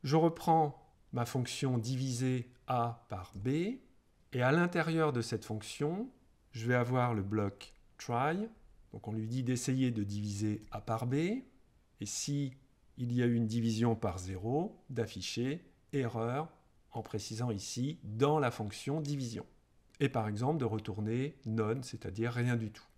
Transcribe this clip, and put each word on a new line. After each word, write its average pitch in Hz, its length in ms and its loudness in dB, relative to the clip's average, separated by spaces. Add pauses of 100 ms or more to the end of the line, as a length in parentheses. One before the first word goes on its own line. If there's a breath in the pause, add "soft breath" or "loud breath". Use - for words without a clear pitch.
Je 139 140 2
reprends 160 640 4 (300)
ma 123 120 0
fonction 127 540 0
diviser 127 720 0 (160)
a 120 420 -2
par 92 280 -10
b, 156 420 0 (540)
et 123 100 0
à 127 80 6
l'intérieur 165 640 4
de 120 100 0
cette 110 220 -4
fonction, 156 680 -4 (400)
je 113 160 -6
vais 123 80 4
avoir 123 400 2
le 104 80 0
bloc 101 500 -2 (240)
try, 151 520 0 (440)
donc 104 160 -10
on 107 40 -4
lui 110 160 -4
dit 127 140 0
d'essayer 127 480 2
de 110 120 -2
diviser 104 600 -2 (100)
a 107 80 -8
par 113 260 -2
b, 127 80 0
et - 920 -4
si 143 480 -4 (420)
il 120 160 -2
y 123 100 4
a 120 40 6
eu 120 80 6
une 117 120 4
division 113 480 4
par 92 240 -2
zéro, 101 720 -2
d'afficher 120 760 -4 (280)
erreur, 123 560 -2 (420)
en 113 120 -8
précisant 113 480 -4
ici 123 520 -4
dans 139 360 4
la 131 120 4
fonction 117 500 -4
division. 139 460 -4 (540)
Et 139 80 4
par 110 200 0
exemple 127 300 0
de 127 60 0
retourner 110 840 -2
none, 113 360 0
c'est-à-dire 110 500 -4
rien 120 240 2
du 110 140 -2
tout. - 140 -20 (140)